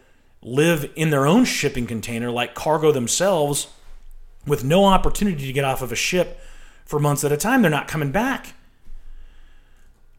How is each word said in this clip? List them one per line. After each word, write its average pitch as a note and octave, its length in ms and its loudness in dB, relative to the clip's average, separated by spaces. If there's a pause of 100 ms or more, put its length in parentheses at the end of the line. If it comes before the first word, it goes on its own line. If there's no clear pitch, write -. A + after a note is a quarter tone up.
(420)
live D3 540 0
in D#3+ 140 0
their C#3 160 2
own A3 200 6
shipping B2+ 420 -2
container A#2 420 -6
like A#2+ 240 -4
cargo D#3 380 2
themselves, D3 760 0 (760)
with C#3+ 180 0
no F3 220 4
opportunity F#3 600 4
to C3 80 -8
get C#3 120 0
off B2+ 160 -2
of B2 100 -6
a A#2 40 -6
ship - 440 -2 (460)
for D3+ 140 -4
months D3 240 0
at C#3+ 80 0
a D3 60 2
time. A#3+ 240 2
They're G3 100 4
not C#3 160 -2
coming D3 240 -4
back. A#3 420 -4 (1700)